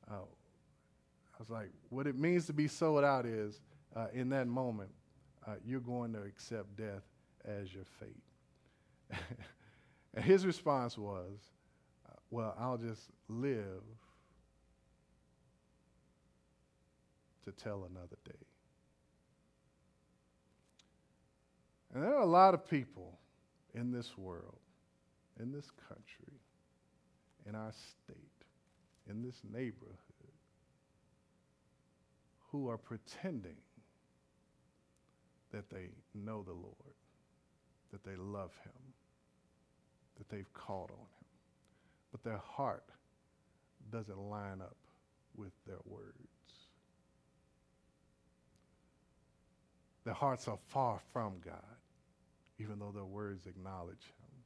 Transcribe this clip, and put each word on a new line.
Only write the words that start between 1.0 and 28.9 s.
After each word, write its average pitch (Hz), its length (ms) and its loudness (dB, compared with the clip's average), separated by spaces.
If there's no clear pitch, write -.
was 110 120 -14
like, 110 220 -6
"What 135 180 0
it 139 80 2
means 165 320 6
to 151 60 0
be 151 140 6
sold 151 360 8
out 135 220 8
is, 107 360 0
uh, 113 180 0
in 127 160 2
that 131 180 4
moment, 120 460 0
uh, 107 100 -6
you're 127 140 -2
going 120 340 -2
to 107 100 -4
accept 101 520 -8
death 101 280 -6
as 101 300 -6
your 98 120 -10
fate." - 380 -16
<laughs> - 100 -4
And - 100 0
his 190 220 10
response 139 520 2
was, 101 540 -6
uh, - 80 -20
"Well, 113 280 0
I'll 123 200 0
just 117 340 -6
live 110 560 0
to 101 80 -12
tell 101 320 -6
another 90 400 -12
day." - 220 -18
And 135 120 0
there 226 100 4
are 285 80 8
a 214 40 8
lot 185 280 12
of - 140 2
people 120 520 -2
in 120 180 0
this 120 240 -4
world, 90 440 -10
in 117 120 -4
this 143 200 -8
country, - 520 -18
in 104 80 -6
our 110 160 -6
state, - 760 -18